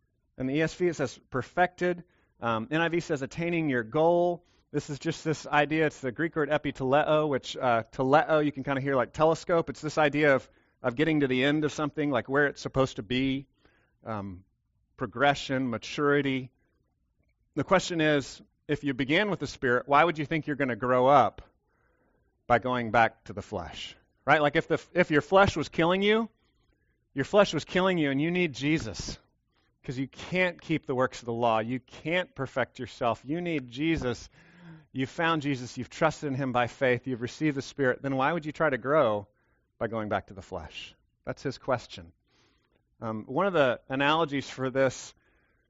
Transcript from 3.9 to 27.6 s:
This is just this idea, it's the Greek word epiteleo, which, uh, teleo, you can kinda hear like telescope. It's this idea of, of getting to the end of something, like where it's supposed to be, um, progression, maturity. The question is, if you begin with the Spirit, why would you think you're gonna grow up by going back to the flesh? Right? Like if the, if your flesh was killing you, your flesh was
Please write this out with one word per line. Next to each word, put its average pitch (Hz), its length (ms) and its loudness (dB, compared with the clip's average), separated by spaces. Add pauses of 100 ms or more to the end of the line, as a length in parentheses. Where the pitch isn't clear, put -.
This 147 180 -6
is 143 80 -8
just - 280 -8
this 156 200 -4
idea, 147 420 2
it's - 120 -6
the 127 140 -6
Greek 160 240 -4
word 147 120 -2
epiteleo, 151 800 2
which, 139 300 -4
uh, 120 340 2
teleo, 151 540 2
you 143 80 -2
can 135 100 -10
kinda 139 160 -2
hear 139 160 -2
like 117 160 0
telescope. 160 580 0
It's - 120 -14
this 151 160 -4
idea 147 380 4
of, - 140 -4 (320)
of 123 140 -2
getting 151 260 2
to 139 60 2
the 127 160 2
end 147 220 2
of 135 60 -2
something, 147 380 -4
like 123 200 -2
where 143 180 2
it's - 140 -8
supposed 135 360 -2
to 113 60 -10
be, 131 420 -2 (600)
um, 98 380 -10 (520)
progression, 131 760 0
maturity. 135 800 -2 (1040)
The 143 100 -2
question 180 340 2
is, 151 420 0 (260)
if 147 180 -4
you 139 80 0
begin 147 360 0
with 180 100 -4
the 143 80 -6
Spirit, - 400 0
why 143 160 6
would 170 140 2
you 151 80 -4
think 156 220 -4
you're 147 80 -2
gonna 131 220 -2
grow 127 300 4
up 131 340 6 (1080)
by 120 120 6
going 120 320 -2
back 113 340 4
to 110 80 -14
the 95 80 -8
flesh? - 560 -10 (280)
Right? 151 160 4
Like 147 140 2
if 160 140 0
the, 156 100 0 (140)
if 170 180 2
your 147 100 4
flesh 190 360 4
was 147 100 -4
killing 175 340 2
you, 214 280 2 (840)
your 139 120 -2
flesh 202 280 4
was 156 120 -4